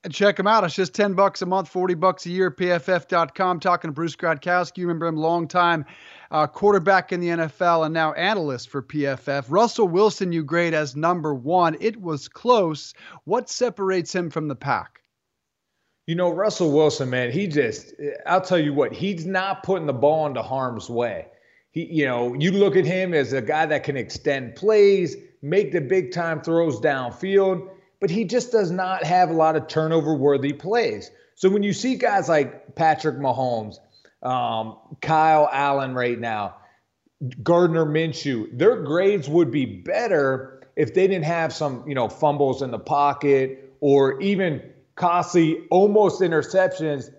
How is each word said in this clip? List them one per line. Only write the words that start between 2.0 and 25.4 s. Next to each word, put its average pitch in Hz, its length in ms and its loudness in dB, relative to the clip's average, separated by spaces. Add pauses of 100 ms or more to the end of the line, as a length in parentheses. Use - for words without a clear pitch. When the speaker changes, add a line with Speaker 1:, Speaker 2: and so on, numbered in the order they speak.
Speaker 1:
a 175 60 -10
year, 185 200 0
P 180 200 -2
F 175 180 0
F 180 180 0
dot 170 280 0
com, 180 260 0
talking 175 280 0
to 151 40 -8
Bruce 156 240 -6
Gradkowski. 175 640 -2
You 175 80 -4
remember 170 200 -2
him, 160 100 -2
longtime, 170 680 0 (460)
uh, 151 160 2
quarterback 190 640 2
in 175 80 -4
the 175 80 -2
N 170 100 -2
F 160 220 -6
L 170 240 2
and 156 80 -4
now 160 220 0
analyst 165 560 -2
for 143 100 -6
P 139 260 -4
F 135 220 -4
F. 139 220 -2
Russell 214 380 2
Wilson, 185 440 2
you 165 100 -2
grade 165 300 0
as 147 240 -2
number 156 380 0
one. 160 460 0
It 214 200 -4
was 160 280 -8
close. 190 680 -2 (300)
What 220 260 -4
separates 190 640 -2
him 175 160 -2
from 156 180 -6
the 135 80 -8
pack? 120 420 -4 (1120)
Speaker 2:
You 170 60 -2
know, 180 120 2
Russell 170 440 0
Wilson, 147 360 2
man, 123 220 -2
he 196 160 -2
just, 143 480 -2 (320)
I'll 180 140 2
tell 185 180 0
you 147 160 0
what, 135 180 0
he's 165 340 -6
not 190 360 -4
putting 175 240 -2
the 139 60 -2
ball 151 340 2
into 123 160 -4
harm's 120 480 -6
way. 117 380 -4 (420)
He, 165 140 -8
you 156 200 -2
know, 123 300 -2
you 151 160 0
look 196 240 4
at 185 100 4
him 180 300 -2
as 135 180 0
a 135 80 -2
guy 151 260 0
that 147 180 -2
can 139 120 -4
extend 131 600 -6
plays, 196 580 4 (260)